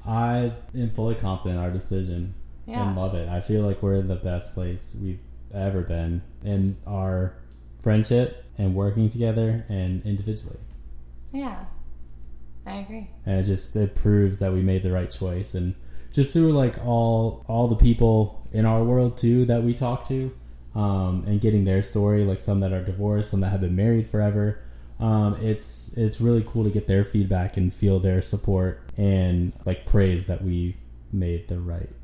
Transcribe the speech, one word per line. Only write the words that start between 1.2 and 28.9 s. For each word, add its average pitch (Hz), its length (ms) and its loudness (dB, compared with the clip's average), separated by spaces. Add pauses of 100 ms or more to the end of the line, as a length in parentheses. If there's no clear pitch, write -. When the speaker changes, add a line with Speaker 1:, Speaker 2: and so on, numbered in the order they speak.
Speaker 1:
in 87 60 -2
our 90 60 -2
decision 92 640 -4 (320)
Speaker 2:
Yeah. 101 200 -4
Speaker 1:
and 95 100 -2
love 92 180 -2
it. 85 140 -4
I 87 120 -2
feel 107 220 0
like 101 200 0
we're 98 140 2
in 95 120 0
the 92 80 0
best 90 380 -6
place 92 440 -6
we've 92 220 -6 (320)
ever 98 300 -2
been 85 400 -2 (200)
in 98 440 0
our 95 480 -2 (420)
friendship 117 720 2 (100)
and 95 180 0
working 101 360 2
together 113 580 0
and 92 380 -2
individually. 104 500 -4 (760)
Speaker 2:
Yeah, 233 320 -8 (1000)
I 196 100 -10
agree. 202 340 -12 (160)
Speaker 1:
And 98 120 0
it 95 40 2
just, 98 340 0
it 101 180 0
proves 101 440 4
that 95 140 0
we 92 100 2
made 95 200 2
the 92 100 0
right 90 180 -2
choice. 90 440 -6
And 92 200 -2 (380)
just 139 200 2
through, 160 200 4
like, 131 320 2
all, 113 640 2
all 120 200 2
the 113 80 2
people 110 760 6
in 110 120 2
our 113 180 4
world 123 340 4
too 120 300 4
that 117 160 4
we 120 120 2
talk 127 340 -2
to, 131 260 -4 (400)
um, 95 520 0
and 104 140 2
getting 107 240 4
their 95 180 4
story, 104 420 2
like, 95 160 0
some 101 200 0
that 95 120 0
are 92 100 -2
divorced, 101 480 -2
some 98 100 2
that 95 100 2
have 98 100 0
been 90 160 0
married 113 320 2
forever. 104 520 0 (400)
Um, 107 400 2
it's, - 560 -4
it's 110 240 0
really 113 260 4
cool 113 180 -2
to 104 60 2
get 104 160 -2
their 98 180 4
feedback 95 520 0
and 92 180 0
feel 98 260 4
their 92 220 2
support 92 580 0 (160)